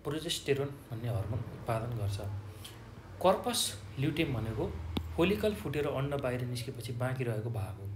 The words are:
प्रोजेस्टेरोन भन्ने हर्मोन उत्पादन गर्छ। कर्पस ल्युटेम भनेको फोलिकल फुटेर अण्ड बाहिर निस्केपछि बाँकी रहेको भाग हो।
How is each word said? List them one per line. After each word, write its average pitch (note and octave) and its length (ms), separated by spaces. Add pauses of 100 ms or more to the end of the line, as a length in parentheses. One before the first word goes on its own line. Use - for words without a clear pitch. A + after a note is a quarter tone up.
प्रोजेस्टेरोन D3 640 (200)
भन्ने A2+ 200
हर्मोन - 300
उत्पादन A#2+ 580
गर्छ। G2+ 220 (1000)
कर्पस A3+ 380 (400)
ल्युटेम D3 340
भनेको A2+ 320 (520)
फोलिकल G#3 380
फुटेर D3 320
अण्ड C3+ 340
बाहिर B2 240
निस्केपछि B2 480
बाँकी B2 300
रहेको A2+ 260
भाग G2 280
हो। - 80 (100)